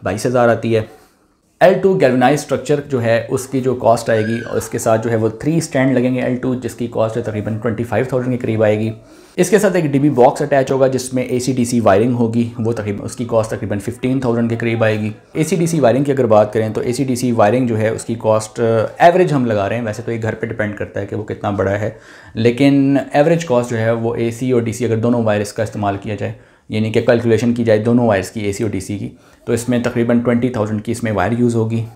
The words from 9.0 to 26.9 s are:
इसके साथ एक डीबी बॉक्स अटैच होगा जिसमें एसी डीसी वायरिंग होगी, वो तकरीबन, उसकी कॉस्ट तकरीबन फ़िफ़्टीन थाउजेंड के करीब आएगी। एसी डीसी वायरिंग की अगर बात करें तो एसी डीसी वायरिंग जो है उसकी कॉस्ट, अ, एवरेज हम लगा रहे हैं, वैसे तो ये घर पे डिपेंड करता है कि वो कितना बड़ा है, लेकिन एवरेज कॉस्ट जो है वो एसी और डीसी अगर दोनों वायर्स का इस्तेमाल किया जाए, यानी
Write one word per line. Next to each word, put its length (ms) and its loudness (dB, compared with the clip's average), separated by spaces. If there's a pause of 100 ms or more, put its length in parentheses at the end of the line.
इसके 200 4
साथ 180 2
एक 160 0
डीबी 180 2
बॉक्स 320 4
अटैच 300 0
होगा 160 2
जिसमें 400 -4
एसी 240 -2
डीसी 280 0
वायरिंग 340 4
होगी, 460 0
वो 120 0
तकरीबन, 320 -6
उसकी 200 -8
कॉस्ट 300 0
तकरीबन 240 -6
फ़िफ़्टीन 420 -4
थाउजेंड 300 0
के 60 -2
करीब 280 0
आएगी। 300 0 (220)
एसी 200 0
डीसी 240 0
वायरिंग 240 4
की 80 0
अगर 140 2
बात 260 4
करें 200 0
तो 100 -4
एसी 220 -2
डीसी 280 -2
वायरिंग 360 2
जो 80 0
है 160 0
उसकी 220 -6
कॉस्ट, 460 -2
अ, 260 2 (140)
एवरेज 320 6
हम 140 0
लगा 200 0
रहे 120 -2
हैं, 80 -6
वैसे 160 -6
तो 100 -6
ये 60 -4
घर 160 -2
पे 120 -6
डिपेंड 280 -4
करता 260 -8
है 60 -6
कि 100 -8
वो 60 -6
कितना 280 -6
बड़ा 220 0
है, 260 -4 (380)
लेकिन 640 4 (140)
एवरेज 300 4
कॉस्ट 260 0
जो 60 -2
है 180 0
वो 200 -2
एसी 380 -2
और 120 2
डीसी 200 -4
अगर 120 0
दोनों 280 0
वायर्स 280 0
का 100 -4
इस्तेमाल 340 -4
किया 200 -8
जाए, 180 -6 (360)
यानी 200 -2